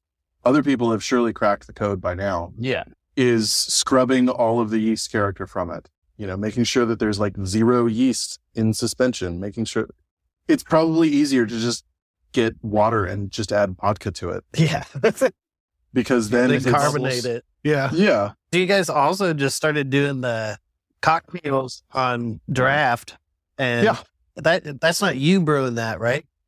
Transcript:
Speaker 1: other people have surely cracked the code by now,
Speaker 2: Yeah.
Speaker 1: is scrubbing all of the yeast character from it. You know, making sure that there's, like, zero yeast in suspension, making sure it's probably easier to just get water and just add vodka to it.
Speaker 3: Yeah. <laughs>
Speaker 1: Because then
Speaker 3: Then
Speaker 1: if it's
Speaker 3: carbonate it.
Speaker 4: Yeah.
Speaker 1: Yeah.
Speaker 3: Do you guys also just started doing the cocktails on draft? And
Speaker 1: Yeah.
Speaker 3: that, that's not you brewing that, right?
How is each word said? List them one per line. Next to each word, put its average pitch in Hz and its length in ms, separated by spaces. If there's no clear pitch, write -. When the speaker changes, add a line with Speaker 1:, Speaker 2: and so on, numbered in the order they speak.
Speaker 1:
other 139 200
people 120 260
have 110 140
surely 120 280
cracked 104 360
the - 40
code 101 280
by 90 140
now, 87 440
Speaker 2:
Yeah. 117 240
Speaker 1:
is 120 380
scrubbing 127 760
all 120 320
of 110 100
the 110 100
yeast 110 320
character 101 340
from 90 240
it. - 180
You 104 100
know, 95 100
making 107 280
sure 123 200
that 113 140
there's, 107 200
like, 101 160
zero 113 400
yeast 117 540
in 110 200
suspension, 110 680
making 104 240
sure - 240
it's 302 160
probably 160 440
easier 139 380
to 117 120
just 117 260
get 113 300
water 107 440
and 98 240
just 107 220
add 101 280
vodka 104 300
to 87 200
it. 92 140
Speaker 3:
Yeah. 160 280
<laughs> 226 280
Speaker 1:
Because 120 380
then 123 200
Speaker 3:
Then 143 80
Speaker 1:
if 135 80
it's 127 100
Speaker 3:
carbonate 135 480
it. 120 200
Speaker 4:
Yeah. 139 280
Speaker 1:
Yeah. 139 400
Speaker 3:
Do 175 80
you 185 60
guys 185 220
also 160 460
just 139 220
started 147 340
doing 139 300
the 110 360
cocktails 151 800
on 120 480
draft? 131 680
And 120 260
Speaker 1:
Yeah. - 120
Speaker 3:
that, 160 440
that's 170 220
not 175 140
you 170 240
brewing 143 340
that, 113 260
right? 123 240